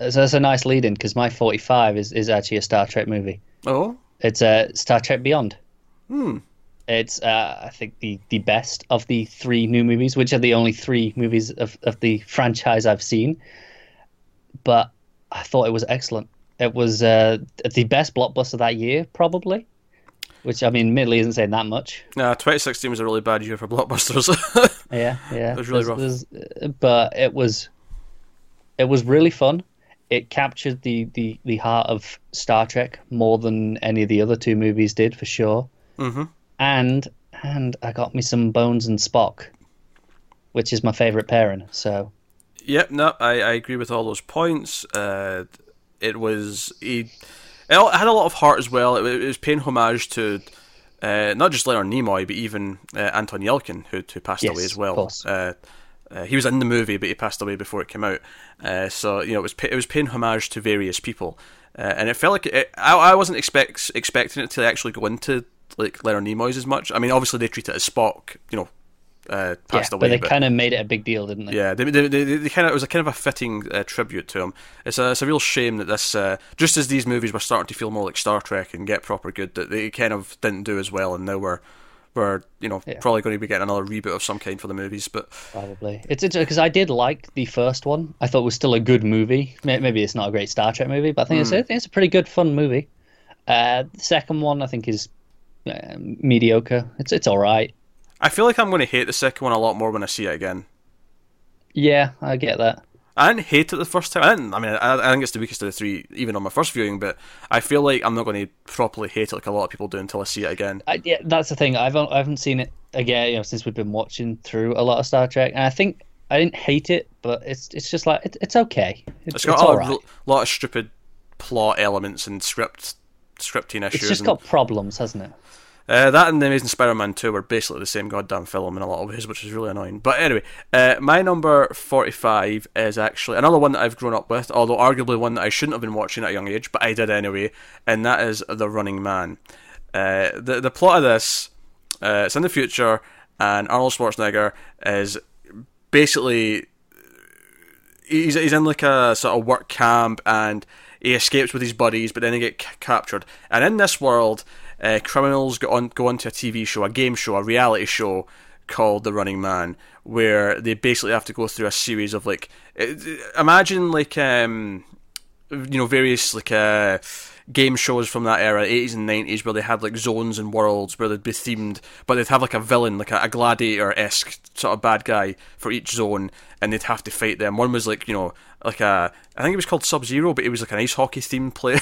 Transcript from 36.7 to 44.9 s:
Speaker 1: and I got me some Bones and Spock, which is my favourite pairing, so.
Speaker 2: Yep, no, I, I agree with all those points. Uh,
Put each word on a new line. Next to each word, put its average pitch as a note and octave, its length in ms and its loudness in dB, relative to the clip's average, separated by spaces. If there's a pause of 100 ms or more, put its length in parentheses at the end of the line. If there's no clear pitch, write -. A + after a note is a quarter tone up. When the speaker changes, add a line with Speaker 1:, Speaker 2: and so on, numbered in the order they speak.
Speaker 1:
and C#3 400 -4
I A#2 100 -6
got A#2+ 220 -4
me C3 80 -2
some A#2+ 280 0
Bones A#2+ 360 2
and A2 120 0
Spock, - 480 0 (1080)
which A#2 200 -4
is A2+ 100 0
my A2+ 100 2
favourite A2 360 0
pairing, G2+ 420 2
so. G2+ 400 -6 (540)
Speaker 2:
Yep, C#3+ 260 2
no, D3 300 2
I, A#2+ 220 2
I A2+ 100 2
agree A#2 240 -4
with A#2+ 140 -6
all A#2 140 -2
those - 180 -6
points. D#3+ 640 -4
Uh, G2 580 -6 (560)